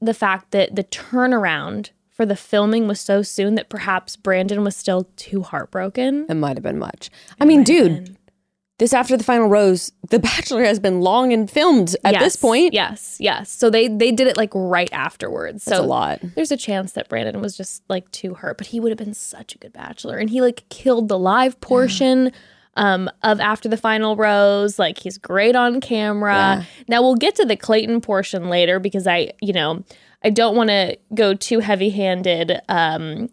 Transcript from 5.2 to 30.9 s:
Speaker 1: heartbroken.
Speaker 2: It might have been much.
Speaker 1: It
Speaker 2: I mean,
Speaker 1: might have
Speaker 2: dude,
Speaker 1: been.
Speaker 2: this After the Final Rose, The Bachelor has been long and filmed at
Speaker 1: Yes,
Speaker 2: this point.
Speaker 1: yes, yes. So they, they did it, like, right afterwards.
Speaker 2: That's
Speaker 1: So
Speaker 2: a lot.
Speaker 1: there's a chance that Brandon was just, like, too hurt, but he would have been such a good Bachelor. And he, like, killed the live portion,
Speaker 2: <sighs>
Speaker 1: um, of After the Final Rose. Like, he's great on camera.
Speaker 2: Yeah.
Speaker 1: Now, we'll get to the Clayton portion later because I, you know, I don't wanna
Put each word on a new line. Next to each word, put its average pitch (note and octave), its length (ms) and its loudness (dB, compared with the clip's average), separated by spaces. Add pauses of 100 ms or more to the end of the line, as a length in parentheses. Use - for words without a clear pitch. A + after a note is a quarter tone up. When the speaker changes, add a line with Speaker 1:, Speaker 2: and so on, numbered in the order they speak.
Speaker 1:
heartbroken. B3 880 -6
Speaker 2:
It D#3+ 60 -2
might C#3+ 220 -2
have - 60 -10
been - 160 -6
much. - 280 -12
Speaker 1:
It - 60 -20 (260)
Speaker 2:
I C#4+ 60 2
mean, D4+ 160 8
Speaker 1:
might G#3 80 6
have E4 80 6
Speaker 2:
dude, F3+ 280 4
Speaker 1:
been. - 120 -20 (600)
Speaker 2:
this A3+ 160 2
After B3 240 2
the A3 60 -4
Final A#3 240 2
Rose, G3 440 4 (200)
The A#3 80 4
Bachelor A#3+ 440 -2
has G#3+ 160 2
been F#3 220 0
long A#3 320 2
and A3 160 0
filmed C4+ 460 4 (100)
at G3+ 80 6
Speaker 1:
Yes, F#3+ 100 4
Speaker 2:
this F4+ 120 2
point. C#4+ 380 4
Speaker 1:
yes, - 460 -6
yes. G3 300 -4
So A#3 220 2
they, A3+ 160 4
they G#3+ 240 2
did B3+ 160 2
it, B3 100 0
like, G#3+ 160 -2
right F3+ 400 0
afterwards. - 720 -8
Speaker 2:
That's G3+ 140 0
Speaker 1:
So - 40 0
Speaker 2:
a - 40 -2
lot. B2 320 -2 (160)
Speaker 1:
there's D#4 160 -2
a C#4+ 60 0
chance F#3+ 340 -6
that - 180 -10
Brandon - 320 -6
was G3+ 160 -8
just, - 320 -14
like, F#3 220 -6
too F3+ 240 -12
hurt, - 240 -10
but G3+ 80 -14
he A#3 120 -8
would A3+ 120 0
have A3 80 -6
been G#3 160 -10
such - 400 -16
a - 20 -20
good - 160 -20
Bachelor. - 440 -14
And G#3+ 120 -4
he, A#3+ 100 -2
like, B3 300 -2
killed A#3 400 0
the G3+ 80 0
live A3 440 0
portion, B3+ 680 2 (220)
Speaker 2:
<sighs> - 240 -20
Speaker 1:
um, F#3+ 320 0 (140)
of G#3+ 160 2
After G#3+ 280 -2
the A3 100 -2
Final A3 380 0
Rose. G3+ 640 2
Like, E3+ 220 -2
he's F#3 180 -12
great G#3 380 2
on B3 260 2
camera. G#3 520 -2 (260)
Speaker 2:
Yeah. F3+ 40 -8 (240)
Speaker 1:
Now, A#3 140 2
we'll B3+ 140 4
get G4 220 2
to G4+ 80 4
the A3 100 0
Clayton A3+ 460 0
portion F#3+ 480 -4
later F3 300 2
because F#3+ 280 -4
I, F3 240 0 (100)
you F#3+ 120 -2
know, E3+ 300 -2 (420)
I G#3+ 40 4
don't A3 260 2
wanna G#3 400 2 (180)